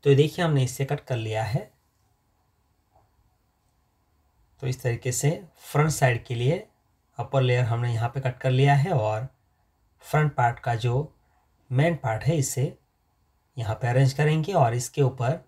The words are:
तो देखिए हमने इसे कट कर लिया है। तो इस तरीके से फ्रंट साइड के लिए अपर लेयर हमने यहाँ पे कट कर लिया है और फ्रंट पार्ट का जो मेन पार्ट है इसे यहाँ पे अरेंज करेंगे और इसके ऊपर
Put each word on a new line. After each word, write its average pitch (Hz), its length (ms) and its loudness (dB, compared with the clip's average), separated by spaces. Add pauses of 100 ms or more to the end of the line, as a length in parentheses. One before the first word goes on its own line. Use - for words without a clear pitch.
तो 143 100 8
देखिए 151 300 2
हमने 147 200 2
इसे 131 200 -4
कट 139 160 -6
कर - 160 -6
लिया 110 280 -4
है। 110 160 -4 (3000)
तो 131 40 -6
इस 131 160 -6
तरीके 117 300 -4
से 143 180 0 (320)
फ्रंट 151 280 0
साइड 127 360 0
के 123 80 -8
लिए 123 200 0 (640)
अपर 139 240 0
लेयर 123 220 2
हमने 117 280 -2
यहाँ 113 160 -2
पे 139 120 -6
कट 127 200 -6
कर 131 100 -2
लिया 139 240 4
है 147 180 2
और 110 340 -2 (760)
फ्रंट 151 300 0
पार्ट 120 260 0
का 120 160 -2
जो 123 360 -2 (580)
मेन 151 260 2
पार्ट 110 260 -4
है 214 140 0
इसे 127 280 -2 (920)
यहाँ 110 180 -4
पे 120 140 -6
अरेंज 131 240 4
करेंगे 156 420 0
और 123 200 4
इसके 123 280 -4
ऊपर 127 460 -2